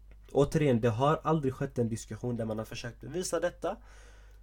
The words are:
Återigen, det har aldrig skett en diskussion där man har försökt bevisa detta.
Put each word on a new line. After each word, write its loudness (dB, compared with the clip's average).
Återigen, 4
det 2
har 2
aldrig 0
skett -4
en 0
diskussion -6
där -4
man -4
har -6
försökt -12
bevisa -4
detta. -4